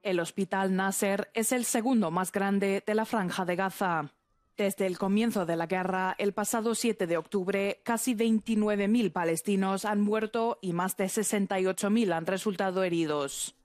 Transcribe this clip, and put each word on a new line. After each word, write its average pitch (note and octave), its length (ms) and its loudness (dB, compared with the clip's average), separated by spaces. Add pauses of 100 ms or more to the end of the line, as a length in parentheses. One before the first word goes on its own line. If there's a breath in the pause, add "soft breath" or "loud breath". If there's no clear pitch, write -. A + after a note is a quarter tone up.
El F3+ 200 0
Hospital F#3+ 560 -2
Nasser G3 560 0
es A3+ 180 -2
el B3 140 0
segundo A3+ 440 2
más F3+ 220 -2
grande G3 560 0
de G#3+ 80 0
la A3 80 2
Franja F#3+ 400 -2
de F3 140 -2
Gaza. F3+ 560 -2 (420)
Desde F#3+ 320 0
el F3+ 100 -2
comienzo G3+ 480 2
de E3 120 -2
la E3 100 -2
guerra, F#3 500 0
el G3+ 140 0
pasado A3 420 0
siete G#3+ 320 0
de E3 120 0
octubre, G3 680 -2
casi A#3 300 0
veintinueve G#3+ 760 2
mil G#3+ 240 4
palestinos F#3+ 720 0
han G#3 160 0
muerto A3 640 0
y F3+ 100 -4
más F3+ 240 -2
de F#3 140 -2
sesenta G3+ 500 0
y F#3+ 60 0
ocho F#3+ 240 0
mil G#3 240 2
han E3 140 -2
resultado F#3+ 580 0
heridos. D3+ 800 -2